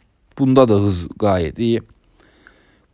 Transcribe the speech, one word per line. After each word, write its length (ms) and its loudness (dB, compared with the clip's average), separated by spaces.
Bunda 300 4
da 60 2
hız 320 -2
gayet 400 -4
iyi. 240 -4